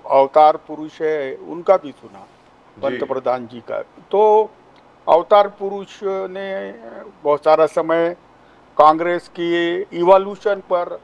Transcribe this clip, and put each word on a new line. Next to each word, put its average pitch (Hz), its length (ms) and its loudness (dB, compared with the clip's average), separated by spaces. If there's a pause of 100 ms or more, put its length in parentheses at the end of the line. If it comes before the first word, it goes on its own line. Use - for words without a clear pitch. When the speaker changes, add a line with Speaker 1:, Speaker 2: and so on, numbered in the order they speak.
Speaker 1:
अवतार 151 480 4
पुरुष 156 440 -14
है, 151 340 -4
उनका 175 420 -2
भी 143 140 -10
सुना, 101 280 -20
Speaker 2:
जी। - 800 -12
Speaker 1:
पंतप्रधान 127 500 -6
जी 120 120 -18
का। 107 220 -10
तो 214 680 0 (600)
अवतार 202 380 4
पुरुष 196 560 -12
ने 196 680 -10 (520)
बहुत 147 200 0
सारा 156 220 4
समय 165 500 -2 (640)
कांग्रेस 160 500 2
की 170 540 -4
evolution 196 760 0
पर, 175 480 -6